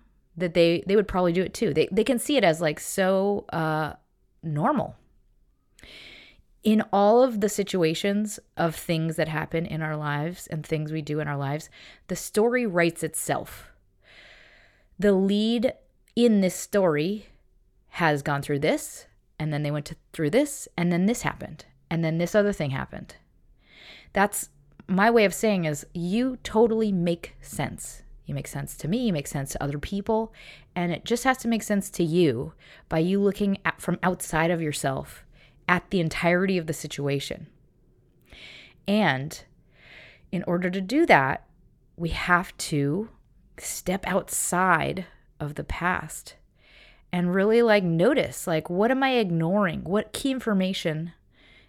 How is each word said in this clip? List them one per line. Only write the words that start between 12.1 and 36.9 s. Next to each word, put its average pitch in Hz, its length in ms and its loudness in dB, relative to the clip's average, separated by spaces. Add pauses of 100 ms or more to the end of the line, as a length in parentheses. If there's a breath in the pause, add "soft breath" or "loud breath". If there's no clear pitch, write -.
story 240 520 0
writes 170 360 0
itself. - 680 -6 (1300 loud breath)
The 202 140 6
lead 214 600 2 (420)
in 226 260 6
this 185 120 2
story 185 720 0 (720)
has 151 260 0
gone 143 220 -4
through 143 160 -2
this, 202 480 -2 (320)
and 156 120 -4
then 147 120 -4
they 147 80 -2
went 147 160 -6
to, - 80 -14 (180)
through 151 160 -2
this, 277 380 0 (100)
and 175 140 2
then 175 160 2
this 240 160 -2
happened, - 420 -8 (240)
and 165 160 -2
then 160 140 -2
this 175 160 0
other 208 180 4
thing 156 160 -4
happened. - 460 -6 (1000 loud breath)
That's - 360 0 (380)
my 190 220 4
way 233 160 6
of 185 80 2
saying 196 320 0
is 151 280 -4
you 220 500 -2
totally 220 480 2
make 175 500 -2
sense. - 640 -10 (240)
You 143 80 -8
make 139 120 -8
sense 139 300 -10
to - 100 -8
me, 233 200 0
you 202 60 2
make 143 120 -4
sense 139 280 -6
to - 100 -6
other 143 160 -4
people, 220 520 -4 (440 loud breath)
and 175 160 -2
it - 140 -6
just 233 180 -2
has 262 160 2
to - 80 -6
make 226 160 0
sense 202 260 -2
to - 140 -2
you 156 500 2 (340 loud breath)
by 160 120 0
you 185 200 2
looking 202 460 0
at, - 160 -2
from 170 220 -2
outside 170 480 0
of 165 100 0
yourself 143 640 -4 (420 soft breath)
at 175 220 0
the 196 100 2
entirety 180 580 2
of 160 100 -4
the 160 60 -4
situation. 143 760 -6 (1400 loud breath)